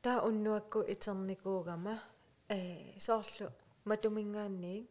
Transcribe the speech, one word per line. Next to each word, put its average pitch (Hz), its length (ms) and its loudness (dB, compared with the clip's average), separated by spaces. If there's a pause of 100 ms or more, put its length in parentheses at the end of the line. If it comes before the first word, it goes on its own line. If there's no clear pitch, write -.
Таа 240 260 4
уннуакку 214 540 2
итерникуугама, 190 1200 -2 (480)
э, 180 500 -4
соорлу 214 540 0 (320)
матумингаанни 208 1080 0